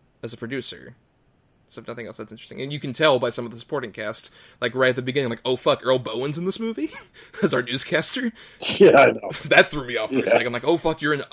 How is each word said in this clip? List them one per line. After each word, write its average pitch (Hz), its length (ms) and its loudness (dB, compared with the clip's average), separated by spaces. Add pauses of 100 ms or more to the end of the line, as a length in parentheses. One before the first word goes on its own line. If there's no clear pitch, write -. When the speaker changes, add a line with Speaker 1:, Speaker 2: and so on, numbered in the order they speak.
(220)
Speaker 1:
as 117 100 -10
a 120 40 -14
producer. 117 580 -10 (760)
So 117 120 -18
if - 40 -18
nothing 120 200 -10
else, 92 100 -14
that's 107 160 -14
interesting. - 300 -14
And 139 100 -8
you 147 80 -8
can 135 140 -8
tell 151 240 4
by 123 100 0
some 120 160 -6
of 117 60 -10
the 117 80 -14
supporting 120 340 -8
cast, 107 400 -10 (260)
like, 123 160 -4
right 127 140 4
at 123 80 0
the 127 60 -6
beginning, 131 260 -2
like, - 160 -8
"Oh, 127 100 0
fuck, 139 300 0
Earl 131 140 4
Bowen's 127 400 -6
in 175 80 -4
this 190 120 -2
movie?" 226 320 -6 (260)
<laughs> - 260 -14
As 156 100 2
our 127 80 0
newscaster. 160 720 -2 (460)
Speaker 2:
Yeah, 170 200 10
I 127 120 8
know. 110 220 -6
Speaker 1:
<laughs> - 160 -10
That 180 180 6
threw 143 200 -8
me 120 120 -4
off 110 100 -4
for 131 80 -2
a 123 40 0
Speaker 2:
Yeah. - 100 2
Speaker 1:
second. 117 240 2
Like, 120 100 -6
"Oh, 165 140 2
fuck, 160 240 -2
you're 147 100 0
in 139 200 -4